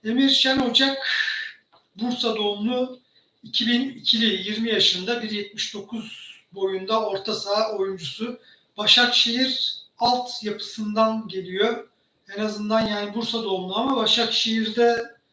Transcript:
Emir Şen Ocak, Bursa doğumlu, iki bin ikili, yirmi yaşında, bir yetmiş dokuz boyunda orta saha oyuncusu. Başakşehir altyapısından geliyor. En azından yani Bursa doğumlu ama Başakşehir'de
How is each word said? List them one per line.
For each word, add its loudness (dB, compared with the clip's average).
Emir 4
Şen 4
Ocak, 2
Bursa -2
doğumlu, -2
iki -2
bin 2
ikili, 0
yirmi 0
yaşında, 2
bir -6
yetmiş -6
dokuz -8
boyunda 0
orta -2
saha 0
oyuncusu. -4
Başakşehir 2
altyapısından 0
geliyor. -2
En -4
azından 0
yani -4
Bursa -4
doğumlu -4
ama 0
Başakşehir'de 2